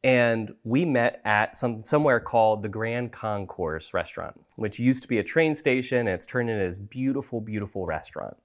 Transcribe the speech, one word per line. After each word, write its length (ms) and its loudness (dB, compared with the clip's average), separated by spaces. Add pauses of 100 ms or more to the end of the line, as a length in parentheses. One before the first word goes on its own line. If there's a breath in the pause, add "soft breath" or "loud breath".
And 500 4 (100)
we 200 2
met 400 2
at 320 2
some, 280 -4
somewhere 360 4
called 440 2
the 60 -4
Grand 420 -4
Concourse 800 -6
Restaurant, 460 -6 (160)
which 240 -6
used 240 2
to 60 -20
be 100 2
a 40 0
train 320 2
station. 440 0
And 100 0
it's 160 -2
turned 240 -2
into 140 0
this 140 -4
beautiful, 640 -4
beautiful 460 -6
restaurant. 600 -8